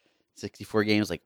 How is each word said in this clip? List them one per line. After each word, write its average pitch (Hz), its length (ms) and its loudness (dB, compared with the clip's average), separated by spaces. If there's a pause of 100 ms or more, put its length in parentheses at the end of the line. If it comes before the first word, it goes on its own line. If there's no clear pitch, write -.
(360)
sixty-four 107 480 -4
games, 107 260 2
like, 85 160 -8